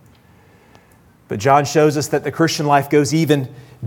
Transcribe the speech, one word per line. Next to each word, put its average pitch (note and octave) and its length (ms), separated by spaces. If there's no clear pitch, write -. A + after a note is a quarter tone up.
But A2 120
John C3+ 260
shows D3+ 320
us C#3+ 100
that C#3+ 160
the D3 80
Christian D#3+ 340
life C#3+ 240
goes D3 240
even D3 360